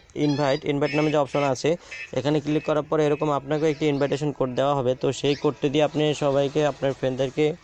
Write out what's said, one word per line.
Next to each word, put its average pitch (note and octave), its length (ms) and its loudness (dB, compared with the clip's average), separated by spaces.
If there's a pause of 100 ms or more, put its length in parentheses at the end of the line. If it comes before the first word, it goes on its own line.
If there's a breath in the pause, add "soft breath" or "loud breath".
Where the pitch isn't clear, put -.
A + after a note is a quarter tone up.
(140)
ইনভাইট, D3 500 0
ইনভাইট C#3+ 300 0
নামে D3+ 160 2
যে D3+ 60 2
অপশন C#3+ 260 0
আছে, C#3+ 340 0 (360 loud breath)
এখানে C#3+ 280 0
ক্লিক D3+ 240 -2
করার D3+ 180 0
পরে D3+ 240 0
এরকম D3 240 0
আপনাকে C#3+ 400 0
একটি D3+ 180 0
ইনভাইটেশন C#3 440 0
কোড B2+ 220 -2
দেওয়া C#3 200 2
হবে। B2+ 200 2
তো C#3 180 -2
সেই C#3+ 220 0
কোডটি C#3+ 340 0
দিয়ে D3 160 2
আপনি D3+ 300 0
সবাইকে, C#3+ 520 0
আপনার C#3 260 -2
ফ্রেন্ডদেরকে C3+ 720 -2